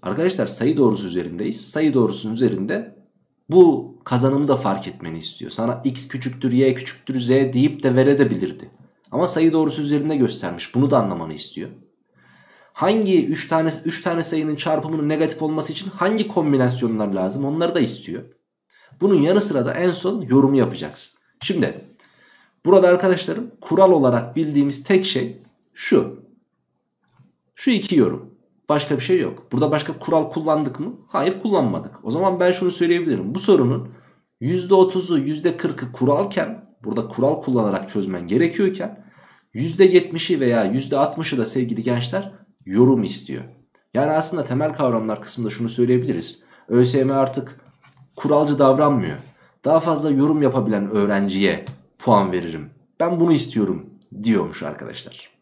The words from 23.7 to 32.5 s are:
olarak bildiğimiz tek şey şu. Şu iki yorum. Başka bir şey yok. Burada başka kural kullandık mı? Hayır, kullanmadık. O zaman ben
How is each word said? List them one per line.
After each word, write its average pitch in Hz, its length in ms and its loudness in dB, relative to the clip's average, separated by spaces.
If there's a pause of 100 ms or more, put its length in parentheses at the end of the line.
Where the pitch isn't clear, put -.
olarak 123 440 2
bildiğimiz 143 480 0
tek 190 220 2
şey - 360 -4 (320)
şu. - 500 0 (1300)
Şu - 160 0
iki 190 240 0
yorum. 95 380 2 (360)
Başka 147 260 0
bir - 60 -6
şey 185 180 2
yok. - 320 -6
Burada 139 200 0
başka 151 280 -4
kural 160 300 0
kullandık 151 500 -2
mı? 190 160 -8 (120)
Hayır, 190 340 -2
kullanmadık. 156 600 -2
O 110 80 -6
zaman 180 280 0
ben 180 120 4